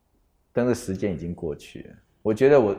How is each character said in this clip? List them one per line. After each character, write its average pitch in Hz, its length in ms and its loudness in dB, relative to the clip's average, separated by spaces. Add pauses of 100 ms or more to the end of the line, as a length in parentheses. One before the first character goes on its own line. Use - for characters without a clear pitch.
(520)
但 120 140 -2
是 123 60 0
时 95 240 -6
间 101 160 -4
已 80 40 -6
经 85 180 -10
过 80 180 -8
去 - 280 -16 (100)
了。 - 60 -20 (260)
我 107 100 0
觉 131 160 2
得 143 120 8
我， 101 180 0